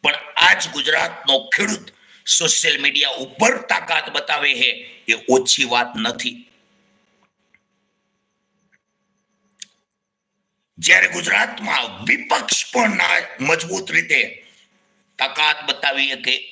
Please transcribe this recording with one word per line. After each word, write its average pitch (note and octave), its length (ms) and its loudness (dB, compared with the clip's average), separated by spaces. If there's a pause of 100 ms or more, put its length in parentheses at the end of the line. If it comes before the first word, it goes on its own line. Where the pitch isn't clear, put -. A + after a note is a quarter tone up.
પણ D3 120 0 (200)
આજ F3+ 340 4
ગુજરાતનો D3 880 -2
ખેડૂત G#3 360 -4 (320)
સોશિયલ D#3 560 2
મીડિયા C#3+ 280 2
ઉપર G#3+ 480 0
તાકાત - 520 -2
બતાવે C#3+ 440 0
છે, B2 180 2 (360)
એ A#2 60 2 (160)
ઓછી C3 340 4
વાત A#2+ 320 0
નથી. A#2+ 500 -4 (4000)
જ્યારે F3+ 300 4
ગુજરાતમાં E3+ 1000 -2
વિપક્ષ - 640 -2
પણ A3 240 2
ના F3+ 200 2 (240)
મજબૂત E3 520 -2
રીતે C#3+ 540 -2 (720)
તાકાત D3 480 0
બતાવી C#3 500 -2
કે B2+ 160 -4 (200)